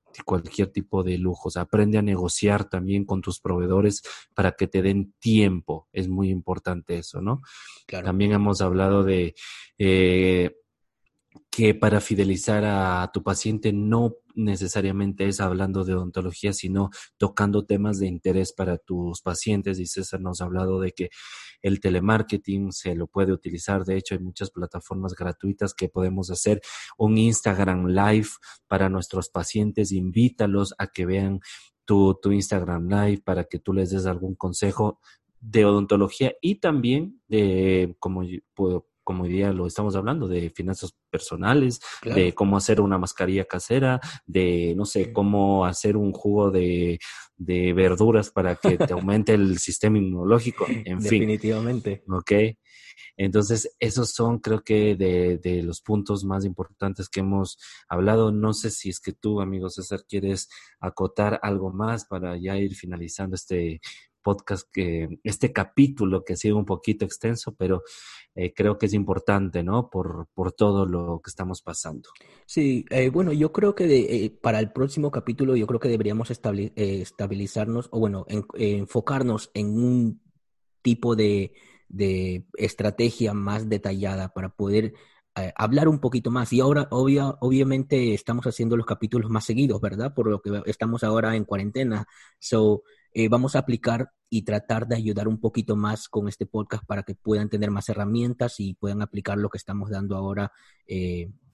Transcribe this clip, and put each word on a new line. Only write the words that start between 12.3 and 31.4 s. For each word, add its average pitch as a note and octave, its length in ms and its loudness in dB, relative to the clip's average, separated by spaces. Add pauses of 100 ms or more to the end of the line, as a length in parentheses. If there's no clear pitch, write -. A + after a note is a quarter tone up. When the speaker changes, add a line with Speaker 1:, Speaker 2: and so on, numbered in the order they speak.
Speaker 1:
a F#2 480 0
tu F2+ 100 -4
paciente G#2+ 500 -2
no A2+ 440 2 (200)
necesariamente G2 920 -2
es G2 120 -2
hablando F#2+ 440 0
de F#2 100 -2
odontología, F2+ 580 -4
sino G2 380 -2 (260)
tocando G2+ 480 0
temas G2+ 360 -2
de F#2+ 80 0
interés F#2 440 -2
para F2+ 260 -4
tus F2 440 -6
pacientes. G2 560 -2
Y F2 80 -6
César F#2 340 -8
nos F2+ 200 -8
ha F2+ 60 -6
hablado F#2 340 -2
de F#2 120 -2
que F2+ 180 -6 (520)
el G2 180 0
telemarketing G2 920 0
se F2 240 -6
lo E2+ 100 -4
puede G2 260 2
utilizar. F2+ 520 -4
De F#2+ 120 -2
hecho, F#2+ 180 -4
hay F2+ 60 -4
muchas F#2 300 -10
plataformas F#2+ 640 -8
gratuitas G2 600 -4
que - 140 -4
podemos F#2 420 -2
hacer G#2 300 0 (380)
un A2 200 4
Instagram G2 680 2
Live G#2 420 4 (380)
para F#2+ 220 2
nuestros F#2 400 -4
pacientes. G2+ 640 -2
Invítalos G2 840 2
a G2 100 -6
que F2+ 180 -4
vean G2 320 0 (460)